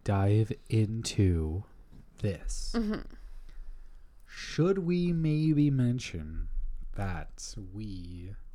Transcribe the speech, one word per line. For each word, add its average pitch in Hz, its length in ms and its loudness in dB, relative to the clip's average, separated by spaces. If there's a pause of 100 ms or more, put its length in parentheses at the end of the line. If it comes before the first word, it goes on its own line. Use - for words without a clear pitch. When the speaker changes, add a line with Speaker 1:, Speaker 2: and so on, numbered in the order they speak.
Speaker 1:
dive 101 460 4 (200)
into 98 920 2 (580)
this, - 520 -2
Speaker 2:
Mm-hmm. 214 260 0 (1200)
Speaker 1:
should - 540 0
we 175 340 2
maybe 156 580 4
mention 120 800 0 (480)
that 90 580 -6 (200)
we 92 600 -8 (200)